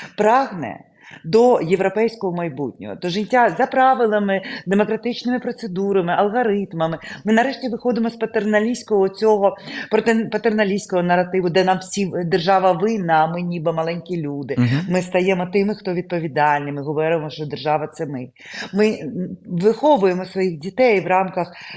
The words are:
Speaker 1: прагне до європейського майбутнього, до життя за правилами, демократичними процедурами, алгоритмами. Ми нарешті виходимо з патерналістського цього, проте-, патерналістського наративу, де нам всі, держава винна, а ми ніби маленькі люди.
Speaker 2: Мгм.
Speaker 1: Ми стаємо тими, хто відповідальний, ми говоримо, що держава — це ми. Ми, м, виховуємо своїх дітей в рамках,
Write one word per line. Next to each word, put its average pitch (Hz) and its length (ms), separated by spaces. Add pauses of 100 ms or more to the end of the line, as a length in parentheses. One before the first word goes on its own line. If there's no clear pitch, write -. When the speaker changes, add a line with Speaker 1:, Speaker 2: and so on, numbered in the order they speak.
(180)
Speaker 1:
прагне 208 600 (460)
до 220 360
європейського 190 720
майбутнього, 131 640
до 180 140
життя 208 480
за 254 80
правилами, 220 760 (260)
демократичними 220 720
процедурами, 196 720
алгоритмами. 202 840 (280)
Ми 214 80
нарешті 254 360
виходимо 233 400
з 226 60
патерналістського 214 960
цього, 202 460 (360)
проте-, 220 400
патерналістського 208 720
наративу, 180 460
де 185 140
нам 185 140
всі, 185 340 (140)
держава 185 460
винна, 180 420
а 156 140
ми 175 140
ніби 170 320
маленькі 165 480
люди. 143 360
Speaker 2:
Мгм. 123 220 (100)
Speaker 1:
Ми 180 120
стаємо 180 520
тими, 208 220
хто 185 180
відповідальний, 151 800
ми 143 80
говоримо, 156 480
що 151 160
держава — 151 480
це 165 120
ми. 127 220 (460)
Ми, 208 140
м, 180 240 (340)
виховуємо 196 800
своїх 185 340
дітей 196 420
в 160 60
рамках, 185 460 (240)